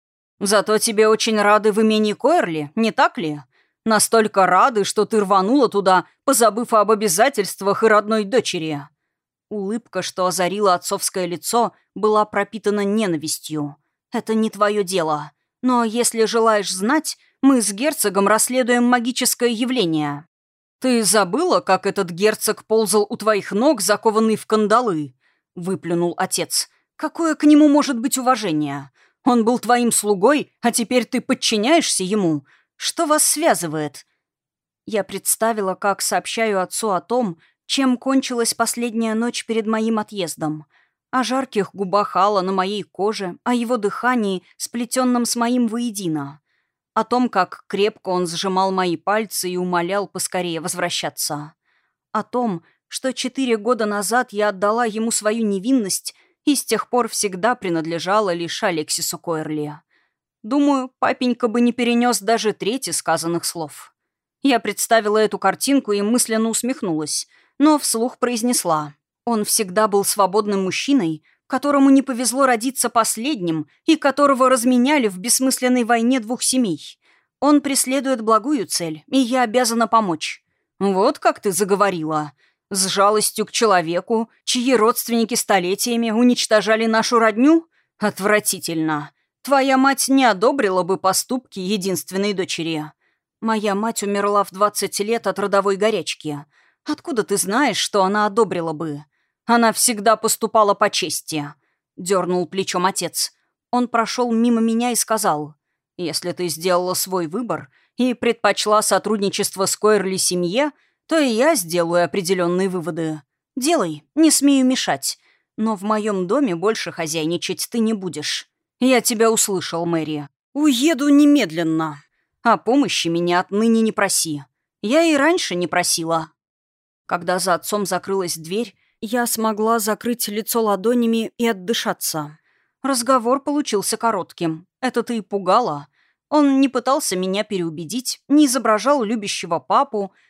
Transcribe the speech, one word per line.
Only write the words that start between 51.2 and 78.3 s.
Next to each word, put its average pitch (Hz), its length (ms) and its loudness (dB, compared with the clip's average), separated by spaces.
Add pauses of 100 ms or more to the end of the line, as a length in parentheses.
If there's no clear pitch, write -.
О 214 120 -4
том, 226 400 -4 (240)
что - 260 -6
четыре 247 440 -2
года 214 280 0
назад 208 460 -2
я 208 180 0
отдала 208 360 0
ему 220 260 -4
свою 220 340 -2
невинность 202 680 -2 (320)
и 294 100 4
с - 80 -6
тех - 260 -4
пор 240 180 0
всегда 208 480 -2
принадлежала 175 800 -2
лишь 170 300 -6
Алексису 165 540 -4
Койерли. 156 640 -6 (640)
Думаю, 269 560 0
папенька 247 480 0
бы 220 120 0
не 240 140 4
перенёс 240 460 0
даже 214 340 0
трети 202 380 -4
сказанных 165 540 -2
слов. - 500 -10 (480)
Я 254 160 4
представила 208 580 0
эту 208 220 0
картинку 208 520 0
и 202 120 0
мысленно 220 460 0
усмехнулась, 208 800 -4 (300)
но 302 220 4
вслух 233 400 -4
произнесла: 214 760 -2 (320)
"Он 220 180 -2
всегда 208 440 0
был 202 180 2
свободным 202 580 0
мужчиной, 185 600 0 (240)
которому 277 420 2
не 269 120 8
повезло 254 440 0
родиться 240 440 0
последним 214 800 -2 (180)
и 320 100 6
которого 277 540 2
разменяли 254 580 2
в 185 100 -4
бессмысленной 247 680 0
войне 233 360 2
двух 226 240 -6
семей. 226 560 -2 (400)
Он 294 220 4
преследует 262 600 -2
благую 220 460 0